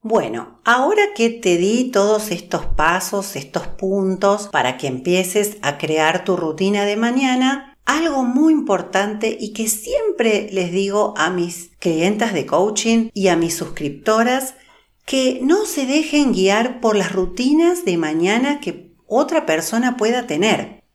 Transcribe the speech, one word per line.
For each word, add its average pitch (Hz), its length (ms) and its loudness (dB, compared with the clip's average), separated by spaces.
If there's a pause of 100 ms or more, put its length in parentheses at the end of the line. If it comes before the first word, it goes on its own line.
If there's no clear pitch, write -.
Bueno, 147 640 -2
ahora 285 360 4 (140)
que 233 140 2
te 196 260 0
di 220 340 2
todos 208 400 2
estos - 360 -6
pasos, 180 720 0
estos 156 300 -6
puntos 196 840 0
para 127 280 0
que 147 100 -8
empieces 185 760 -2
a 147 160 -2
crear 156 460 0
tu 196 120 0
rutina 190 480 0
de 208 120 0
mañana, 254 800 0 (120)
algo 285 360 0
muy 285 300 4
importante 214 880 0
y 214 140 -8
que 220 120 -4
siempre 240 840 -2
les 180 200 -2
digo 196 440 0
a 160 140 0
mis 175 480 -6
clientas 196 560 0
de 147 100 -2
coaching 220 680 2
y 190 140 2
a 175 80 4
mis 165 200 0
suscriptoras, 220 1000 -2 (500)
que 262 360 0
no 381 240 2
se 269 200 -4
dejen 294 460 2
guiar 208 480 2
por 214 140 2
las 180 160 0
rutinas 294 720 2
de 175 120 0
mañana 190 640 0
que - 320 -10 (160)
otra 294 360 0
persona 233 520 0
pueda 233 320 0
tener. 160 560 -2 (100)